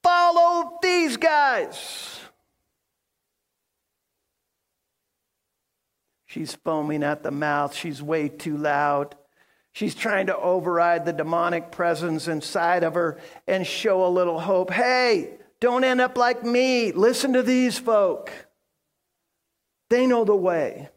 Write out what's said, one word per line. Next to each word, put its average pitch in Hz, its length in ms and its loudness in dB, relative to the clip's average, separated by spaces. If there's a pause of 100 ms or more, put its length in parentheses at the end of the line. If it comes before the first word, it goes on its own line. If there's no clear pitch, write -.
"Follow 339 800 4
these 339 360 2
guys." 277 1040 -2 (4000)
She's - 300 -10
foaming 151 480 -4
at 147 180 -2
the 147 100 -6
mouth. 147 440 -2
She's 143 260 -10
way 147 280 -2
too 151 260 -8
loud. 143 600 0 (560)
She's - 220 -6
trying 196 320 -2
to 180 100 -2
override 170 680 0
the 170 100 -2
demonic 170 580 -2
presence 165 560 -2
inside 170 560 0
of 165 100 -2
her 170 260 -2 (280)
and 190 180 -2
show 185 400 0
a - 20 2
little 180 320 0
hope. 180 300 0
"Hey, 247 680 0 (200)
don't 247 240 2
end 254 160 2
up 254 160 0
like 240 280 0
me. 247 480 2
Listen 247 420 2
to 254 100 4
these 254 340 2
folk. 208 540 0 (1600)
They 247 160 4
know 240 200 2
the 208 100 4
way." 170 600 -2